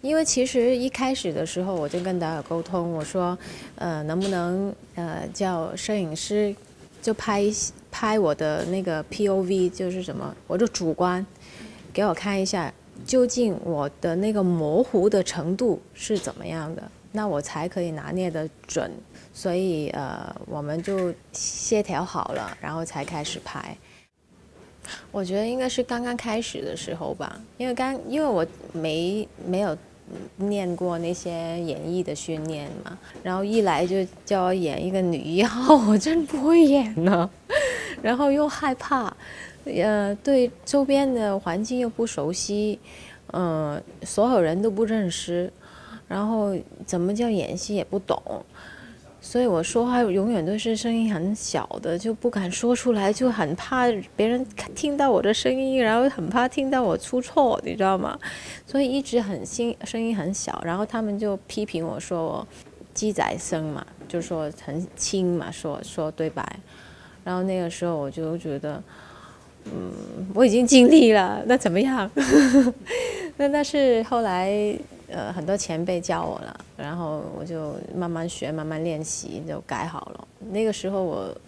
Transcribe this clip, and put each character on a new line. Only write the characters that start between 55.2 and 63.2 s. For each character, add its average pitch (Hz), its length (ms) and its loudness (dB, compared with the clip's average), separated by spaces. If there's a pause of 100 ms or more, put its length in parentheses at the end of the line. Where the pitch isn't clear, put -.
的 208 120 4
声 254 200 0
音， 262 300 2
然 226 160 4
后 262 100 4
很 180 200 -4
怕 240 180 2
听 269 240 -2
到 262 100 2
我 175 160 2
出 - 220 -2
错， 247 460 2
你 - 100 -4
知 202 80 0
道 190 140 2
吗？ - 200 -4 (480)
所 269 140 -2
以 269 100 2
一 277 120 0
直 240 180 0
很 196 260 -4
心， 233 380 -4
声 226 160 -6
音 226 160 0
很 180 180 -2
小， - 300 -6
然 170 140 -2
后 208 80 -2
他 226 160 -4
们 208 180 -2
就 208 160 0 (100)
批 208 200 -4
评 165 200 -4
我 139 140 -6
说 165 240 -4
我 - 240 -6 (460)
鸡 214 180 -2
仔 - 260 -2